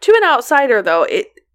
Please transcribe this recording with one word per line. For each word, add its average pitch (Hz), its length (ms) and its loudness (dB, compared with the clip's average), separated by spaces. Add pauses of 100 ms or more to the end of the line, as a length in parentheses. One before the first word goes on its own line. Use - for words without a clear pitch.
To 415 120 2
an 453 120 2
outsider, 269 560 0
though, 165 220 0
it, - 240 -4 (280)